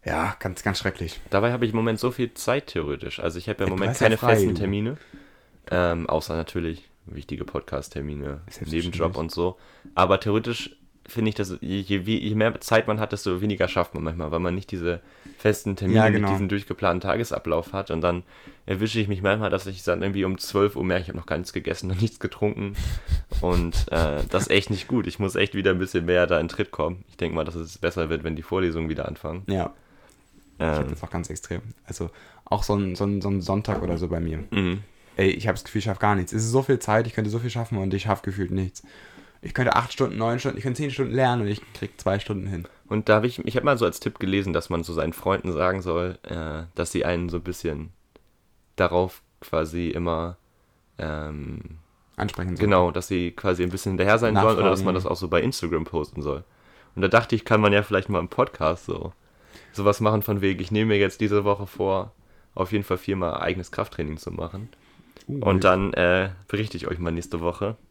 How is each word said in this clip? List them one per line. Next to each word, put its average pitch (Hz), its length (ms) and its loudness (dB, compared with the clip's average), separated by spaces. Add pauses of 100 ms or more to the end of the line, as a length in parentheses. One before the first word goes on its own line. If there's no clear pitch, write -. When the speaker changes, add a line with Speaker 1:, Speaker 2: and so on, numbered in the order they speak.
Speaker 1:
ja, 82 360 -2
ganz, 92 240 -8
ganz 98 160 0
schrecklich. - 400 -4 (100)
Speaker 2:
Dabei 107 220 4
habe 123 120 0
ich 110 60 0
im 110 60 -2
Moment 113 240 2
so 123 100 0
viel 123 240 -4
Zeit 131 340 -2
theoretisch. 73 520 -6
Also 87 180 -2
ich 87 100 -8
habe 107 120 -4
ja 98 60 2
im 92 60 2
Speaker 1:
Ja, 92 40 -2
du - 20 -2
Speaker 2:
Moment 98 120 0
Speaker 1:
hast 131 100 -2
ja - 60 6
Speaker 2:
keine 110 100 6
Speaker 1:
frei, 117 180 4
Speaker 2:
festen 104 200 6
Speaker 1:
du. - 60 -
Speaker 2:
Termine. 104 360 0 (760)
Ähm, 87 380 2
außer 80 260 0
natürlich 82 540 -4 (180)
wichtige 71 380 -10
Podcast-Termine, 71 1000 -8
Speaker 1:
Selbstverständlich. 82 380 -4
Speaker 2:
Nebenjob 85 320 -2
und 80 140 -4
so. 87 280 -2 (360)
Aber 92 240 6
theoretisch 107 580 -2 (300)
finde 110 240 0
ich, 104 60 -6
dass 98 140 -4 (100)
je, 95 200 -4
je, 98 180 0
je, 101 200 0
je 104 160 -2
mehr 107 260 2
Zeit 117 280 4
man 107 120 0
hat, 107 120 -2
desto 95 280 -2
weniger 104 280 2
schafft - 260 -2
man 78 100 -6
manchmal, 80 280 -4
weil 85 80 0
man 90 140 0
nicht 95 160 -8
diese 87 300 -2 (380)
festen 104 380 0
Termine 101 220 4
Speaker 1:
Ja, 107 80 8
Speaker 2:
mit 104 80 6
Speaker 1:
genau. 101 180 2
Speaker 2:
diesem 98 160 0
durchgeplanten 92 520 0
Tagesablauf 85 720 -2
hat. 98 200 -4
Und 82 80 0
dann 87 240 0 (420)
erwische 107 320 0
ich 104 100 2
mich 95 140 -2
manchmal, 101 280 2
dass 95 160 -2
ich 95 180 -10
dann 87 180 0
irgendwie 98 220 0
um 92 140 0
zwölf 104 360 2
Uhr - 100 -2
merke, 90 180 2
ich 82 60 -8
habe - 100 -8
noch 85 80 -10
gar 78 120 -2
nichts 87 140 -8
gegessen, 90 360 -4
noch 92 120 -2
nichts 110 180 0
getrunken. 101 560 -4 (680)
Und, 87 520 2
äh, 76 380 2
das 95 140 2
ist - 60 -4
echt 101 200 4
nicht 101 180 -4
gut. 120 180 0
Ich 87 140 -6
muss 95 160 0
echt - 180 0
wieder 95 160 2
ein 90 80 2
bisschen 90 280 0
mehr 90 200 6
da 85 140 4
in 85 80 -2
Tritt - 240 -4
kommen. 87 360 -4
Ich - 80 -20
denke 82 200 -2
mal, 78 80 0
dass 85 100 -6
es 82 240 -10
besser 85 300 -2
wird, 78 160 -2
wenn 80 120 -2
die 80 60 -8
Vorlesungen 82 460 0
wieder 76 180 -4
anfangen. 80 400 -8
Speaker 1:
Ja. 95 260 -2 (840)
Ich 80 60 -2
hab 76 200 0
Speaker 2:
Ähm. 67 60 -4
Speaker 1:
das 76 120 -8
auch - 80 -10
ganz 87 200 -6
extrem. 87 320 -8 (220)
Also - 260 -8 (340)
auch - 180 0
so 104 140 2
ein, 95 180 0
so 98 100 -2
ein, 101 160 2
so 98 80 -2
ein 98 120 0
Sonntag 98 420 0
oder 87 160 0
so 90 80 -2
bei 85 140 -2
mir. 82 300 -4
Speaker 2:
Mhm. 95 340 0 (320)
Speaker 1:
Ey, 98 140 6
ich - 180 -2
hab 95 80 2
das - 80 -12
Gefühl, - 160 -2
ich - 60 -8
schaff 101 120 -2
gar 104 160 4
nichts. 92 180 0
Es 110 120 0
ist 113 80 -2
so 131 100 4
viel 131 160 2
Zeit, 110 300 2
ich - 60 -8
könnte 107 140 0
so 113 120 -2
viel 120 100 -4
schaffen 117 280 -4
und 95 140 0
ich 98 120 0
schaff 104 180 0
gefühlt 95 300 -2
nichts. 92 300 -2 (600)
Ich - 100 -10
könnte 127 200 2
acht 123 180 2
Stunden, 127 240 -2
neun 117 220 0
Stunden, - 180 -4
ich 107 60 -8
könnte 131 180 -4
zehn 147 120 -2
Stunden 120 200 -4
lernen 123 300 2
und 101 60 0
ich 104 120 -2 (140)
krieg - 260 -10
zwei 98 200 0
Stunden 98 260 -6
hin. 87 220 -6 (200)
Speaker 2:
Und 107 200 0
da 107 80 8
hab 110 80 4
ich, 123 200 -2
ich - 120 -2
hab 123 80 0
mal 139 120 4
so 113 80 2
als 87 140 2
Tipp - 220 -6
gelesen, 98 320 0
dass - 180 -2
man 85 140 -2
so 87 80 -10
seinen 80 200 -2
Freunden 92 400 -2
sagen 90 300 0
soll, 87 400 -2
äh, 80 400 -8 (140)
dass 87 160 -2
sie 90 120 0
einen 87 240 0
so 85 100 -4
ein 82 40 -6
bisschen 80 480 -6 (840)
darauf 90 440 2 (200)
quasi 80 480 -2
immer, 85 480 -2 (600)
ähm, 76 800 -8 (380)
Speaker 1:
ansprechen 92 400 -4
soll. 90 100 0
Speaker 2:
Genau, 90 260 6
dass 90 160 -6
sie 87 240 -2
quasi 90 320 0
ein 90 60 0
bisschen 95 220 -4
hinterher 98 260 4
sein 110 180 2
sollen 107 220 6
oder 95 120 4
dass 95 140 2
man 95 100 2
Speaker 1:
Nachfragen. - 0 -
Speaker 2:
das 92 120 0
auch - 140 -2
so 92 80 -4
bei 85 140 4
Instagram 82 420 -2
posten 76 380 -4
soll. 71 220 -4 (500)
Und 92 80 0
da 95 60 4
dachte 113 260 6
ich, 107 100 0
kann 110 160 4
man 104 120 6
ja 101 100 6
vielleicht 98 260 0
mal 95 120 2
im 87 80 -6
Podcast - 580 0
so 85 260 -6 (600)
sowas 101 260 4
machen 107 220 4
von 104 200 0
wegen, 95 180 2
ich 90 100 -4
nehme 110 240 4
mir 101 40 4
jetzt 98 220 2
diese 104 240 4
Woche 101 220 2
vor, 95 460 -2 (420)
auf 92 180 -2
jeden 101 120 0
Fall 90 140 0
viermal 90 420 -2
eigenes 90 320 -4
Krafttraining 80 460 -6
zu - 120 -10
machen. 85 380 -8 (580)
Speaker 1:
Uh, 135 100 -6
Speaker 2:
Und 104 180 4
Speaker 1:
wild. 95 100 4
Speaker 2:
dann, 95 300 6
äh, 90 340 4 (200)
berichte 104 280 -4
ich - 120 -6
euch 87 100 -4
mal 85 120 -2
nächste 85 300 -4
Woche 98 360 -2 (140)